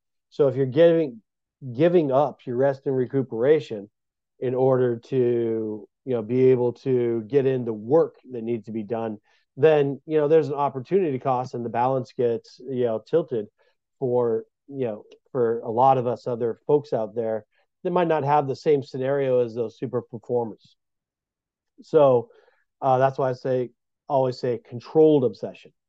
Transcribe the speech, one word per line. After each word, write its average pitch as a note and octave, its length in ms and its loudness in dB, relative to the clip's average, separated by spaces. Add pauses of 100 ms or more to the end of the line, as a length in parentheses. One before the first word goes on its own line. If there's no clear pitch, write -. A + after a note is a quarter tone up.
(300)
So D3 180 2
if B2 80 -2
you're C#3 100 0
giving, D3+ 560 2 (520)
giving D#3+ 380 2
up C3+ 340 0
your A#2+ 120 -6
rest C3+ 280 0
and C#3 100 -2
recuperation B2+ 920 -2 (500)
in B2+ 140 -4
order B2+ 440 2
to, A#2 880 -2 (180)
you C3 80 -4
know, A#2 80 -2
be B2+ 280 2
able B2 240 2
to A#2+ 540 -2
get C3 180 2
in C3 180 -2
the A2+ 100 -6
work A#2+ 420 0 (160)
that A#2 120 -10
needs A2+ 220 -6
to A2+ 80 -14
be A2 100 -6
done, A2+ 360 -6 (360)
then, C#3+ 500 2
you D#3 120 -2
know, D3 100 2
there's D3+ 220 4
an D3 40 -6
opportunity C#3+ 640 -2
cost B2+ 360 -4
and A#2+ 120 -6
the A2+ 40 -8
balance B2 420 -2
gets, A#2 480 -4 (100)
you B2 140 -4
know, A2 240 -2
tilted B2+ 400 -2 (520)
for, A#2+ 440 -2 (240)
you C3+ 180 -8
know, G#2 180 -8 (280)
for A#2 300 -2
a A#2+ 100 -8
lot C3 260 4
of B2 100 -2
us A#2 200 -6
other A#2 400 -4
folks D3 260 0
out A2 220 -4
there A2 300 -4 (380)
that F3+ 80 -4
might F3 160 0
not D#3 160 0
have C#3+ 240 0
the B2+ 80 -4
same C#3 280 0
scenario C3 560 -2
as A#2 160 -2
those A2+ 240 -6
super B2 220 -6
performers. A#2 720 -8 (1080)
So, C3+ 480 4 (500)
uh, C3 200 2
that's C3+ 180 2
why C3 140 0
I - 20 -4
say, B2+ 380 -4 (360)
always C3 300 0
say A#2+ 260 -4
controlled D3+ 600 2
obsession, - 480 -6 (180)